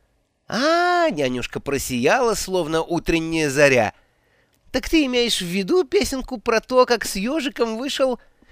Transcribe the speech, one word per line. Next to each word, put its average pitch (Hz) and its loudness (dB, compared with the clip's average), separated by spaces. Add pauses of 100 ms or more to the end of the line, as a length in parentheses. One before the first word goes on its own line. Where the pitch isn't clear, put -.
(480)
"А, 339 0
нянюшка 131 -4
просияла, 147 0
словно 160 -2
утренняя 160 -2
заря. 131 4 (800)
Так - -2
ты 311 4
имеешь 240 0
в 180 -6
виду 196 0
песенку 262 -2
про 226 0
то, 254 2
как 233 0
с - -6
ёжиком 233 -4
вышел?" 262 -2 (320)